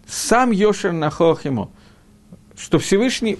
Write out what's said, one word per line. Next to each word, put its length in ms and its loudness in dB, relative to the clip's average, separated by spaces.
«Сам 440 0
Йошер 420 0
Нахохимо», 760 -2
что 220 0
Всевышний 600 0